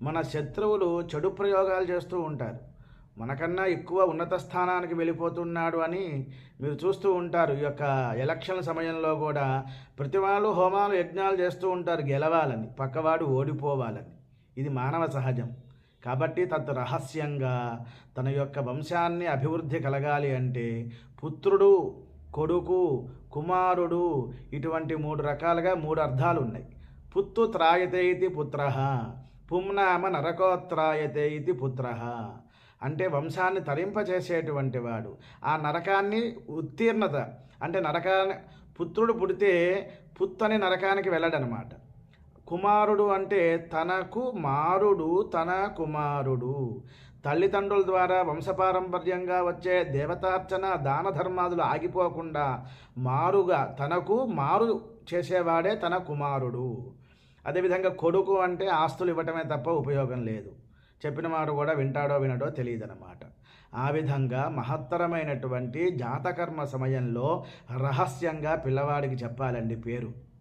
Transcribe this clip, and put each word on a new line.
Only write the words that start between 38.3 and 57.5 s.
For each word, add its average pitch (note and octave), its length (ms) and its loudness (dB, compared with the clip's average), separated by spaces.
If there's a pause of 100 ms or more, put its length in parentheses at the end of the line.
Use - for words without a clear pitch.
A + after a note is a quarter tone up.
పుత్రుడు G#3 320 2
పుడితే F#3 760 4 (320)
పుత్తని G#3+ 360 2
నరకానికి F#3+ 520 2
వెళ్ళడనమాట. D#3 600 0 (800)
కుమారుడు G#3 640 4
అంటే F3+ 640 2
తనకు F#3 580 0
మారుడు, F3 1000 2
తన F3+ 440 0
కుమారుడు. C#3 1040 -2 (440)
తల్లిదండ్రుల G3 560 2
ద్వారా F#3 400 4
వంశపారంపర్యంగా F3+ 1200 0
వచ్చే F3 400 2
దేవతార్చన, F#3 920 0
దాన D3 340 0
ధర్మాదులు F3+ 520 0
ఆగిపోకుండా D#3 1040 0 (320)
మారుగా D#3 800 2
తనకు F3 460 0
మారు G3+ 560 2 (320)
చేసేవాడే E3+ 640 2
తన F3 220 -2
కుమారుడు. C3 920 -4 (540)
అదేవిధంగా F#3 440 2